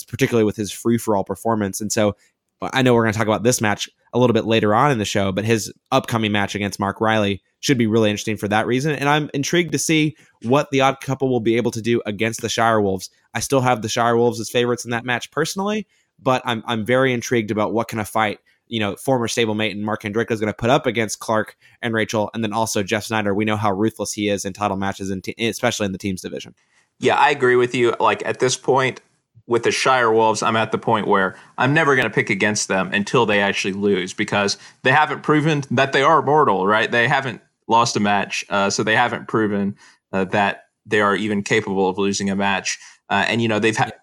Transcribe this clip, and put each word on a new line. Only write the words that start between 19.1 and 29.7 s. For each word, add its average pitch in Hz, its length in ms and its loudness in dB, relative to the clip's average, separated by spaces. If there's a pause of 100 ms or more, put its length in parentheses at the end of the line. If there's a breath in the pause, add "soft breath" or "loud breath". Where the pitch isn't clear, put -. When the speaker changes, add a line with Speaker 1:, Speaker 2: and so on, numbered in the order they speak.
Speaker 1:
stablemate 107 440 0
and 104 140 -8
Mark 107 180 -4
Andreyko 110 280 -2
is 110 80 -2
gonna 104 140 -2
put 117 160 -2
up 147 160 2
against 113 340 -2
Clark 110 360 -2 (260 soft breath)
and 117 120 -4
Rachel, 107 400 -2
and 113 100 -6
then 104 100 -4
also 110 300 -2
Jeff 104 220 -4
Snyder. 104 280 -2
We 110 120 -2
know 107 120 0
how 104 140 0
ruthless 107 420 -2
he 104 140 -2
is 101 160 -2
in 98 100 -8
title 98 240 -2
matches, 98 320 -6
and 95 140 -6
te-, - 160 -10
especially 110 460 -2
in 95 80 -4
the - 40 -8
teams 98 240 -6
division. 65 320 -12 (460)
Speaker 2:
Yeah, 117 160 2
I 143 140 0
agree 127 260 2
with 123 180 2
you. 120 260 2
Like, 104 260 0
at 110 140 -6
this - 180 0
point, 131 440 -2 (440)
with 117 180 0
the 110 80 2